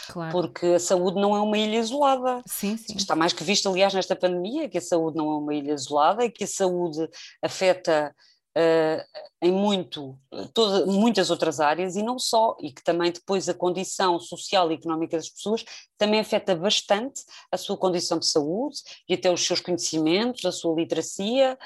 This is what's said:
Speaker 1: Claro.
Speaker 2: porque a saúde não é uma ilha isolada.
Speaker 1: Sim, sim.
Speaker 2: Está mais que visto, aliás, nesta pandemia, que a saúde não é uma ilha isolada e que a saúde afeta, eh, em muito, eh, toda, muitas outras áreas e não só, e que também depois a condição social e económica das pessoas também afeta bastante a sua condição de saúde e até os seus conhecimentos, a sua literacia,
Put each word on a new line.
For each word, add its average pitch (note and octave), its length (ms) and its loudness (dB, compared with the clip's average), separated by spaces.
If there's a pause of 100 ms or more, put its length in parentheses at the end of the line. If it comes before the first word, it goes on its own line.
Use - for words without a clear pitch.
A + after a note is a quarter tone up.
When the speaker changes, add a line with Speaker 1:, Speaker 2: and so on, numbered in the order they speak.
Speaker 1:
Claro. E3 240 -8
Speaker 2:
porque F3 340 -2
a F3 140 6
saúde F#3 400 2
não G#3 160 4
é G#3 40 0
uma G#3+ 180 2
ilha G#3+ 200 0
isolada. B3+ 680 0
Speaker 1:
Sim, G#3 300 -4
sim. A3+ 200 -12
Speaker 2:
Está - 180 -2
mais E3 180 2
que - 120 -6
visto, G3 240 0
aliás, F#3+ 260 2
nesta F#3 220 0
pandemia, F#3 520 -2
que F#3 100 -4
a E3+ 40 -4
saúde D#3+ 340 0
não D3+ 160 -2
é D3+ 60 -2
uma D3 160 -4
ilha D3 180 -4
isolada D3 520 2
e A3 60 -2
que - 140 -8
a - 40 -6
saúde F3 600 -2 (340)
afeta, E3 720 0 (420)
eh, D#3+ 480 2 (380)
em F3 80 4
muito, F#3 680 -2 (160)
eh, - 220 -12
toda, G3 320 4
muitas G3 420 4
outras D#3+ 300 0
áreas D#3+ 380 2
e G#3 80 -2
não A#3+ 160 -4
só, A3+ 400 2
e - 100 -10
que - 140 -20
também E3+ 260 2
depois F3 380 -4
a F3 60 0
condição F3+ 640 -2
social F3 500 0
e D#3+ 60 0
económica D#3+ 400 -4
das D#3 120 -6
pessoas - 360 -4 (340)
também G#3+ 220 2
afeta G#3 340 0
bastante G#3 680 0 (280)
a F3+ 60 -4
sua F#3+ 200 -4
condição F3 400 0
de D#3 100 -2
saúde F3+ 500 0 (320)
e F#3 60 2
até F3+ 160 0
os E3+ 140 0
seus F3 160 0
conhecimentos, F3 840 0
a F3+ 80 0
sua E3+ 240 -2
literacia, G#3+ 880 -2